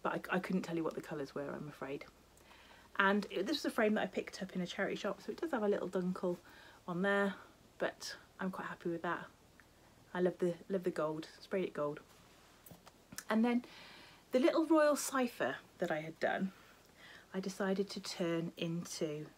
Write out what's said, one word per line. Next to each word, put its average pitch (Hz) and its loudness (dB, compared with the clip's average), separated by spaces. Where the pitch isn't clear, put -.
But 170 -4
I, 185 2
I - 4
couldn't 185 0
tell 170 -4
you 160 -2
what - -2
the 147 -6
colours 147 -8
were, 143 -4
I'm 147 -8
afraid. 143 -8
And 196 6
it, - 0
this 294 0
was - -6
a 277 2
frame 214 4
that - 4
I 196 2
picked - -6
up 190 -8
in 185 0
a 175 -2
charity - -2
shop, 196 -4
so 220 -6
it - -8
does 330 -2
have 220 0
a 208 2
little 202 0
dunkle 180 0
on 175 -2
there, 202 2
but - -6
I'm 190 -2
quite - -6
happy - -6
with 165 -4
that. 175 -2
I 180 0
love 180 4
the, 175 2
love 190 0
the 185 2
gold, 156 -2
sprayed 185 -2
it - -4
gold. 147 -2
And 220 6
then 240 2
the 254 6
little 320 6
royal 302 8
cipher 240 0
that 170 0
I 156 0
had 160 -10
done, 190 2
I 190 -2
decided 196 0
to - -6
turn 170 -2
into 165 -4